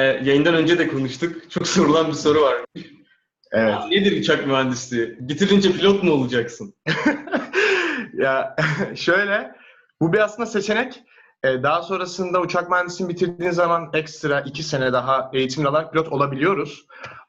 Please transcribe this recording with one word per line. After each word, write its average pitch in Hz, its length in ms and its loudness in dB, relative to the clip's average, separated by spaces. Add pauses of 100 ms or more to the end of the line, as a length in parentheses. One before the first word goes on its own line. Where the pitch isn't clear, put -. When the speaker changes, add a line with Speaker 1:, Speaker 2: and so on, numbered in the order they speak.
(300)
Speaker 1:
yayından 147 240 4
önce 165 240 4
de 156 100 2
konuştuk. 135 600 -6
Çok 170 180 -4
sorulan 160 400 4
bir 156 40 -2
soru 151 300 4
var. 131 120 4 (1000)
Speaker 2:
Evet. 110 220 2
Speaker 1:
Abi, 104 160 -4
nedir 196 300 2
uçak 147 260 0
mühendisliği? 123 760 -2
Bitirince 185 520 2
pilot 190 300 2
mu 170 100 4
olacaksın? 120 640 -2 (120)
Speaker 2:
<laughs> 160 80 -2 (1200)
Ya, 135 420 -2 (180)
<laughs> 143 200 -6
şöyle, 202 580 0 (480)
bu 165 120 0
bir 214 60 4
aslında 214 280 0
seçenek. 214 560 -4 (420)
E, 131 180 0
daha 156 200 2
sonrasında 180 580 -4
uçak 175 300 -2
mühendisliğini 180 440 -2
bitirdiğin 175 360 -2
zaman 170 420 0
ekstra 151 480 -2
iki - 220 -8
sene 131 300 -2
daha 127 400 0
eğitim 131 340 -2
alarak 156 260 0
pilot 160 160 0
olabiliyoruz. 143 800 -2 (420)